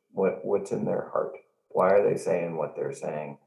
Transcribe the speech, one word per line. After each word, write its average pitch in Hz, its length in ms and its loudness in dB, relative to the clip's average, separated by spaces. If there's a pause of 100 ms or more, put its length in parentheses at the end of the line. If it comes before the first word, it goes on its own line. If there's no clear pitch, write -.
(120)
What, 95 320 0
what's 101 260 0
in 104 140 -2
their 95 280 -2
heart? - 200 -2 (420)
Why 92 140 4
are 101 180 6
they - 120 2
saying 85 400 -2
what 73 180 -4
they're 71 160 -4
saying? 76 540 -8